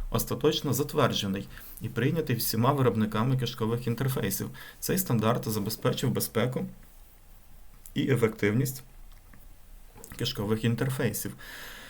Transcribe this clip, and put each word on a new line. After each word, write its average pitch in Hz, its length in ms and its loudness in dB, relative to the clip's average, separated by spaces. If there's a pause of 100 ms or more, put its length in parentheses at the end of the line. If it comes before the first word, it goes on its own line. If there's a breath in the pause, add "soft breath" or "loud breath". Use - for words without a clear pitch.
(100)
остаточно 127 600 2
затверджений 110 760 2 (320 loud breath)
і 113 80 -4
прийнятий 123 480 2
всіма 113 360 2
виробниками 113 640 4
кишкових 117 500 0
інтерфейсів. 123 640 0 (300 loud breath)
Цей 170 180 0
стандарт 117 500 2
забезпечив 117 640 0
безпеку 131 560 0 (1300)
і 139 160 2
ефективність 110 720 2 (1400)
кишкових 110 460 0
інтерфейсів, 120 680 0 (560 loud breath)